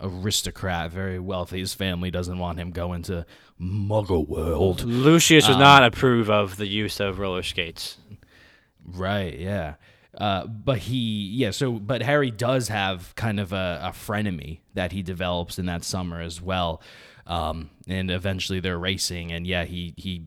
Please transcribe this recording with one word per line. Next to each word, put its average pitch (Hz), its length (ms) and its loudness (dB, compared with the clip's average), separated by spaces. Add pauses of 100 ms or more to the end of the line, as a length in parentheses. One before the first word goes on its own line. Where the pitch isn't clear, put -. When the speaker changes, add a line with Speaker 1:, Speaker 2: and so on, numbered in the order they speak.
Speaker 1:
aristocrat, 90 880 -4
very 92 280 -6
wealthy. 92 400 -6
His 92 140 -4
family 92 380 -2
doesn't 90 260 -4
want 87 220 -4
him 87 120 -8
going 87 320 -4
to 85 220 -6 (360)
Muggle 98 680 0
world. 87 560 0
Speaker 2:
Lucius 143 640 6
would 135 80 8
Speaker 1:
Um, - 60 6
Speaker 2:
not 139 220 12
approve 117 460 4
of 104 280 2
the 104 100 -4
use 104 320 -2
of 98 200 -2
roller 92 240 -2
skates. - 540 -8 (880)
Speaker 1:
Right, 92 540 -4
yeah. 87 360 -4 (420)
Uh, 98 300 -2
but 113 320 -2
he, 110 560 -4
yeah, 120 160 0
so, 127 220 -2
but 110 280 -4
Harry 135 300 2
does 120 360 0
have 98 480 -2
kind 107 240 -2
of 95 140 -4
a, 90 300 -2
a 92 80 -6
frenemy 90 680 -6 (140)
that 90 180 -2
he 98 100 -4
develops 87 580 -4
in 90 80 -2
that 85 180 -4
summer 90 340 -6
as 85 220 -10
well. 87 400 -2 (460)
Um, 80 420 -4 (180)
and 92 220 -4
eventually 92 500 -4
they're 87 200 -4
racing, 87 520 -4
and 85 140 -6
yeah, 90 180 -2
he, 85 340 -8
he, 90 300 -8